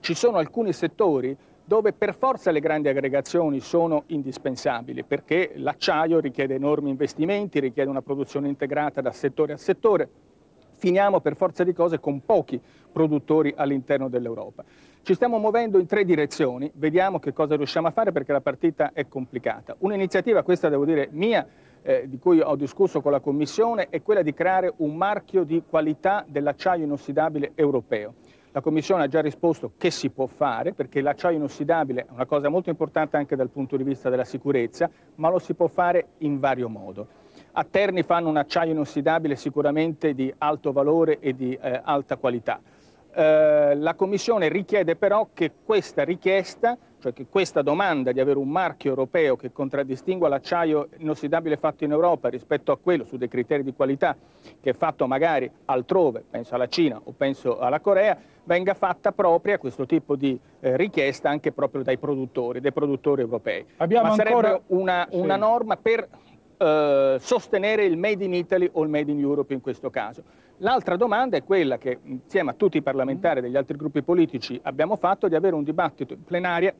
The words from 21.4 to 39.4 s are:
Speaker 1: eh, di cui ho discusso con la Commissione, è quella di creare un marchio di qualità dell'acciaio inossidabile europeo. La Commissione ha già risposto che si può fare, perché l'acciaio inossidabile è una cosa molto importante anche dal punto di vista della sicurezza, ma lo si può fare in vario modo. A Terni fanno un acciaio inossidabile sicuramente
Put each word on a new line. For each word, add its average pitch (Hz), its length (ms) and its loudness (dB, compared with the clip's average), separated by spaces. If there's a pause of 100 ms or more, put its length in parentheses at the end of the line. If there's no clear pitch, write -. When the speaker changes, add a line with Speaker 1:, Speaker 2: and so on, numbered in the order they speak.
Speaker 1:
eh, 131 220 0
di 131 80 -12
cui 170 220 4
ho 151 160 2
discusso 147 440 0
con 143 120 0
la 139 80 2
Commissione, 165 680 -2
è 160 120 -6
quella 208 220 2
di 151 100 -2
creare 185 440 0
un 151 180 -4
marchio 190 480 0
di 160 240 0
qualità 160 600 0
dell'acciaio 147 560 -2
inossidabile 147 720 -2
europeo. 120 600 -2 (360)
La 139 100 -6
Commissione 156 420 2
ha 143 40 0
già 156 140 2
risposto 151 560 -2
che 175 140 0
si - 180 -4
può 135 160 -4
fare, 127 480 -2
perché 139 280 -4
l'acciaio 147 340 0
inossidabile 143 720 -2
è - 40 -20
una 127 140 -4
cosa 143 240 0
molto 180 220 -2
importante 156 460 -2
anche 143 180 -2
dal 127 140 -2
punto 139 280 -6
di 135 60 -2
vista 135 260 -2
della 127 140 0
sicurezza, 135 680 -2 (260)
ma 160 140 0
lo 180 80 2
si 175 160 -4
può 170 140 0
fare 175 400 0 (120)
in 143 200 -2
vario 127 300 0
modo. 101 380 -12 (440)
A 160 180 -2
Terni 190 320 0
fanno 170 280 0
un 151 80 0
acciaio 160 340 0
inossidabile 156 640 -2
sicuramente 147 800 -2